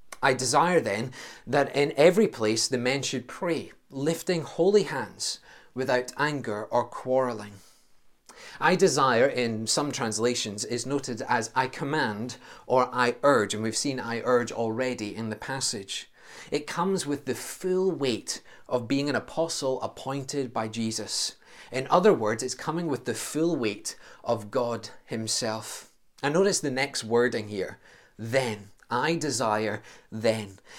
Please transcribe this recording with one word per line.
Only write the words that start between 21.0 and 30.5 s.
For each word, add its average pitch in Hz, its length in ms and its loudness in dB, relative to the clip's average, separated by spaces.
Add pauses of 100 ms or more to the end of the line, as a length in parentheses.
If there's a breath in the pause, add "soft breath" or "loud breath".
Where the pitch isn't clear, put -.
In 135 180 -4
other 180 240 6
words, 113 300 2
it's 127 120 -6
coming 170 320 -4
with 123 180 -2
the 120 80 -2
full 160 420 0
weight 107 400 -2 (280 loud breath)
of 104 280 -2
God 120 380 -2 (160)
himself. 113 880 -6 (300)
And 143 120 0
notice 196 260 4
the 147 120 -2
next 135 320 -2
wording 113 460 2
here, 95 300 -6 (380 soft breath)
"then." 113 520 -2 (200)
"I 143 260 0
desire 110 640 -2 (300 loud breath)
then." 110 480 -2 (200 loud breath)